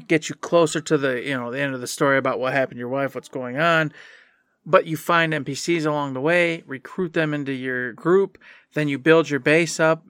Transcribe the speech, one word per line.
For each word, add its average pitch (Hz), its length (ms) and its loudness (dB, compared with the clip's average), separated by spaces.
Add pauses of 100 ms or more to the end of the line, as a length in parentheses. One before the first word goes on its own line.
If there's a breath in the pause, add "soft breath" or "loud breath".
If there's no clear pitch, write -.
get 160 220 2
you 143 80 -8
closer 170 440 2
to 156 180 2
the, 131 240 -2
you 139 140 -4
know, 120 140 -6
the 131 100 -4
end 139 140 -2
of 127 60 -8
the 123 60 -10
story 139 320 2
about 127 200 0
what 127 140 -2
happened 135 240 -2
to 120 40 -12
your 120 80 -8
wife, 135 260 -4
what's 123 140 -12
going 127 280 -8
on, 160 360 2 (760 loud breath)
but 185 160 4
you 160 120 -6
find 165 360 0
N 147 120 -4
P 139 100 -6
Cs 165 300 -2
along 147 300 -2
the 131 60 -6
way, 170 460 0
recruit 160 460 -8
them 156 200 0
into 143 200 -6
your 127 400 -6
group, 185 440 0 (380 loud breath)
then 151 140 0
you 139 100 -2
build 156 320 4
your 143 80 0
base 156 400 2
up. 160 320 2